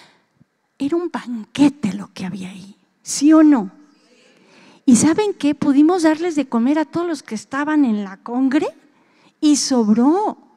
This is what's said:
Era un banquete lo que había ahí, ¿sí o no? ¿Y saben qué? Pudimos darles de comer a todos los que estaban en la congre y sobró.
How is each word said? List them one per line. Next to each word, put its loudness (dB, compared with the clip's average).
Era -4
un -4
banquete -4
lo -14
que -12
había -12
ahí, -20
¿sí 0
o 6
no? 2
¿Y 4
saben 2
qué? -2
Pudimos 2
darles 0
de -4
comer 0
a -2
todos -6
los -8
que -12
estaban -2
en -2
la -14
congre -2
y 2
sobró. 0